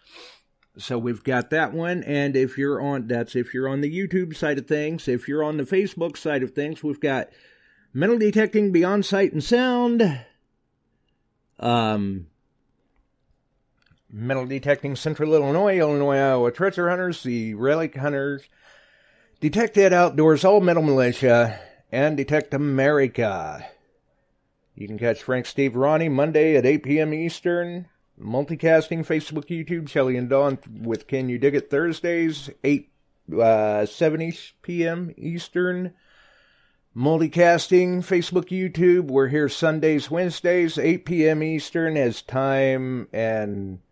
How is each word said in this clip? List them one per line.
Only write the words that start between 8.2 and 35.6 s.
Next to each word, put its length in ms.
Beyond 320
Sight 260
and 100
Sound, 800
um, 720
Metal 340
Detecting 520
Central 380
Illinois, 440
Illinois, 380
Iowa 340
Treasure 380
Hunters, 340
the 300
Relic 420
Hunters, 460
Detect 360
That 180
Outdoors, 500
All 160
Metal 240
Militia, 800
and 280
Detect 360
America. 1120
You 140
can 120
catch 240
Frank, 220
Steve, 320
Ronnie 320
Monday 480
at 80
eight 180
P 160
M 140
Eastern. 760
Multicasting, 880
Facebook, 400
YouTube, 420
Shelley 300
and 100
Dawn 320
with 380
Can 220
You 80
Dig 180
It 140
Thursdays, 800
eight, 260
uh, 460
seven 360
each 400
P 240
M 300
Eastern. 800